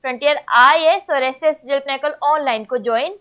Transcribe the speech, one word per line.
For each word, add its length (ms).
Frontier 320
आईएएस 520
और 140
एस 200
एस 180
सी 60
जी 60
एल 60
पिनेकल 440
ऑनलाइन 420
को 120
ज्वाइन 440